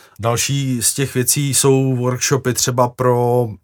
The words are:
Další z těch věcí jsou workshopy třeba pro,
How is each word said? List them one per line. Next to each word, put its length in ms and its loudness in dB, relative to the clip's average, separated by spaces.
Další 640 -2
z 120 -2
těch 200 -4
věcí 400 0
jsou 420 4
workshopy 580 -2
třeba 340 0
pro, 600 0